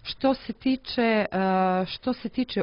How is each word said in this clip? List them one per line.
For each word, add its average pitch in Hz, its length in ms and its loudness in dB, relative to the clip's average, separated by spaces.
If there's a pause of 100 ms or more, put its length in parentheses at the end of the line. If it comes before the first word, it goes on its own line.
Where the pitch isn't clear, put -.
Što - 300 0
se - 200 -6
tiče, - 480 -2
e, 220 240 2 (600)
što - 280 -4
se - 160 -6
tiče - 340 -4